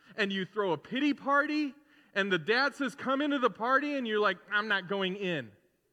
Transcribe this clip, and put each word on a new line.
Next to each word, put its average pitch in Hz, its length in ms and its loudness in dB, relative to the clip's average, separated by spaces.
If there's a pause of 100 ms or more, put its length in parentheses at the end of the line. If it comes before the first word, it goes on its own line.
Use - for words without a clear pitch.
(180)
and 202 140 0
you 190 140 -2
throw 196 280 0
a 147 40 0
pity 277 360 -2
party, 285 600 0 (420)
and 196 160 2
the 180 80 2
dad 240 360 0
says, 254 200 -4
"Come 269 260 -2
into 285 180 0
the 247 100 4
party," 269 460 0
and 254 120 -2
you're 214 120 0
like, 190 180 2 (140)
"I'm 208 160 0
not 196 200 -2
going 190 280 -2
in." 165 360 -4 (420)